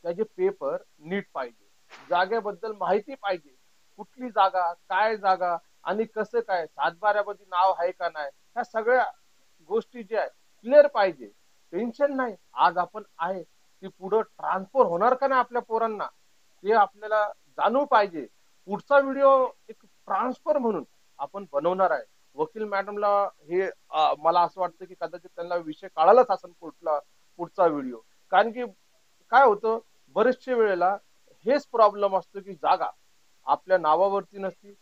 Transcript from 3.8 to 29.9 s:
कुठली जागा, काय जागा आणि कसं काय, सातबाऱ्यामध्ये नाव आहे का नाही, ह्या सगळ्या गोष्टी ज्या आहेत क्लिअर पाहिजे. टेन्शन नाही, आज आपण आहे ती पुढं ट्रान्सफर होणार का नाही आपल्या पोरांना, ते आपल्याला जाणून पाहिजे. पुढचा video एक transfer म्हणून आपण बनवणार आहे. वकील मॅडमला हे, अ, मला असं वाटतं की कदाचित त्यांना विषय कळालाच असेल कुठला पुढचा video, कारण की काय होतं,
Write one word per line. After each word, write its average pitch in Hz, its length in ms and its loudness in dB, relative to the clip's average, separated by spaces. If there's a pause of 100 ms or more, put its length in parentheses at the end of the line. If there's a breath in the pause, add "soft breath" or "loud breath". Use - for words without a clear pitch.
कुठली 247 320 -14
जागा, 185 440 0
काय 214 440 -2
जागा 185 400 0 (260)
आणि 202 200 -2
कसं 220 360 -4
काय, 185 260 -2
सातबाऱ्यामध्ये 202 800 -2
नाव 185 320 2
आहे 175 140 -2
का 175 180 -6
नाही, 156 180 -8
ह्या - 360 -12
सगळ्या 226 420 0 (640)
गोष्टी 226 360 -6
ज्या 214 160 -4
आहेत 143 120 -4 (300)
क्लिअर 285 260 8
पाहिजे. 175 420 -2 (420)
टेन्शन 240 440 -4
नाही, 247 200 -4 (180)
आज 165 240 2
आपण 180 260 -6 (140)
आहे 180 260 -6 (380)
ती 190 60 -14
पुढं 190 340 -2
ट्रान्सफर 190 640 -2
होणार 190 280 2
का 269 140 -2
नाही 262 120 2
आपल्या 240 220 -2
पोरांना, 220 440 -4 (580)
ते 202 100 0
आपल्याला 208 560 0
जाणून 226 560 -2
पाहिजे. 190 420 0 (380)
पुढचा 262 340 2
video 269 480 4 (220)
एक 220 140 -18
transfer 240 720 -4
म्हणून 220 260 -2 (340)
आपण 190 360 -12
बनवणार 175 380 2
आहे. 143 120 -4 (320)
वकील 156 280 -6
मॅडमला 202 600 -2
हे, 180 460 -4 (200)
अ, 151 300 0
मला 165 220 2
असं 170 200 -2
वाटतं 180 240 -8
की 175 160 -20
कदाचित 170 340 -12
त्यांना 175 200 -8
विषय 165 320 -8
कळालाच 214 420 6
असेल 185 220 -6 (100)
कुठला 156 380 -6 (380)
पुढचा 175 300 0
video, 135 300 -4 (340)
कारण 214 200 2
की 240 140 -8 (640)
काय 262 160 6
होतं, 220 340 2 (280)